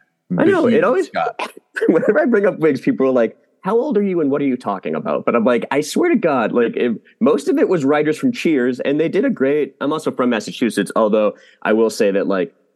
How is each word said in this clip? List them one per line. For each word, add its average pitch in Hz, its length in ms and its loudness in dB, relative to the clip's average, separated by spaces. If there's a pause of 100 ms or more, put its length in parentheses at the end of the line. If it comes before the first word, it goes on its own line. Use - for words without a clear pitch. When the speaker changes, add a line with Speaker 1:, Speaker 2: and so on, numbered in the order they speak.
(380)
Speaker 1:
I 294 80 2
know, 349 220 2
it 190 140 2
Speaker 2:
behemoths 180 40 2
Speaker 1:
always, 277 240 0
Speaker 2:
got. - 320 -6 (260)
Speaker 1:
<laughs> - 200 -6
whenever 208 340 2
I - 40 2
bring 214 200 2
up 180 140 0
Wings, 151 220 2
people 131 240 0
are 135 60 2
like, 117 260 0 (260)
"How 202 140 0
old 262 200 0
are 208 60 0
you 180 180 0
and 139 100 0
what 143 100 -2
are 143 40 -2
you 131 120 0
talking 95 380 -6
about?" 76 300 -4
But 110 100 0
I'm 117 80 2
like, 117 280 0
I 143 100 0
swear 330 280 0
to 339 60 2
God, 139 380 0
like, 117 240 0
if, 120 160 0 (260)
most 135 300 0
of 277 80 2
it 262 120 2
was 170 160 0
writers 151 320 2
from 131 140 0
Cheers, 127 480 0
and 143 200 -2
they 160 100 0
did 262 160 0
a 277 40 0
great, 139 520 0
I'm 139 120 -4
also 156 160 -4
from 123 220 -2
Massachusetts, 104 640 -2
although 107 400 2 (260)
I 110 120 0
will 110 160 2
say 104 220 0
that, 95 160 0
like, 92 280 -2 (200)